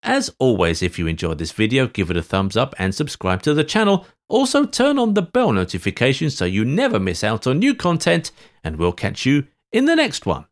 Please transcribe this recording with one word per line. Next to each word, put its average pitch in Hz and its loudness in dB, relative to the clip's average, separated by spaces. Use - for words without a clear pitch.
As 262 -2
always, 90 2
if 90 -2
you 87 -2
enjoyed 82 -4
this 82 -6
video, 120 0
give 95 -4
it 87 0
a 85 -2
thumbs 98 -2
up 131 0
and 95 -2
subscribe 95 -4
to 151 2
the 151 2
channel. 202 2
Also, 262 2
turn 277 0
on 233 2
the 202 2
bell 202 0
notification 113 0
so - -4
you 98 0
never 196 0
miss 92 -2
out 107 -2
on 131 0
new 262 2
content, 170 -2
and 80 -6
we'll 85 2
catch - -4
you 139 2
in 262 2
the 330 4
next 285 -2
one. - -2